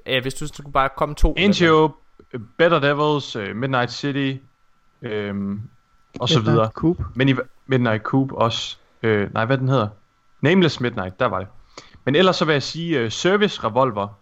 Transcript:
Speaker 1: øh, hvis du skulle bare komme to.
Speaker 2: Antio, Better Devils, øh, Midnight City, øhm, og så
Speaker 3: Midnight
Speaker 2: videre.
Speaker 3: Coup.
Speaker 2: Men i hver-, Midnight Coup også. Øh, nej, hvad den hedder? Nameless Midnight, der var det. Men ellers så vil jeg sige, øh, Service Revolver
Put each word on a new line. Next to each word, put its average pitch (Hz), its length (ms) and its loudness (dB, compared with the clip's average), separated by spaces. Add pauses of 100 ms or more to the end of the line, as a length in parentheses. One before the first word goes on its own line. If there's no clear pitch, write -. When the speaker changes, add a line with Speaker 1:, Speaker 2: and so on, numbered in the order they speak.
Speaker 1:
øh, 131 160 -2
hvis 135 120 -6
du 151 140 -8
skulle 143 240 -14
bare 139 260 0
komme 147 180 -4
to. - 220 4
Speaker 2:
Antio, 160 540 4 (680)
Better 170 220 4
Devils, 147 560 0
øh, 98 200 -6
Midnight 123 360 -2
City, 135 500 -4 (600)
øhm, 101 600 -6 (580)
og 117 100 -2
så 156 100 4
Speaker 3:
Midnight 110 160 2
Speaker 2:
videre. 110 180 2
Speaker 3:
Coup. 170 240 -2 (180)
Speaker 2:
Men 131 140 2
i 131 40 4
hver-, - 140 -4 (200)
Midnight 120 360 0
Coup 135 300 -2
også. - 440 -2 (260)
Øh, 107 300 0
nej, 110 120 0
hvad 131 120 0
den 131 120 -2
hedder? 123 180 2 (540)
Nameless 165 380 4
Midnight, 107 400 -6
der 127 60 2
var 95 140 -2
det. 95 80 -10 (580)
Men 135 100 2
ellers 180 200 4
så 175 100 0
vil 156 80 2
jeg 135 100 0
sige, 160 360 -4
øh, 113 120 -2
Service 202 520 0
Revolver 110 440 0 (140)